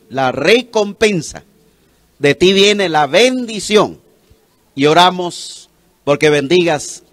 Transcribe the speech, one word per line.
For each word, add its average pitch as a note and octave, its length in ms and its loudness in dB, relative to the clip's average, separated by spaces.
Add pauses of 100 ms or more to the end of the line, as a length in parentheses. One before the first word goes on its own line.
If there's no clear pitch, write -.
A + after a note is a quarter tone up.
la B2+ 220 -2
recompensa, G3+ 1120 -2 (760)
de C#3 160 0
ti F#3 180 2
viene G3 360 2
la D3+ 180 0
bendición. G#3+ 920 0 (760)
Y C#3 100 0
oramos F3 840 0 (340)
porque C#3+ 260 0
bendigas D3+ 840 -2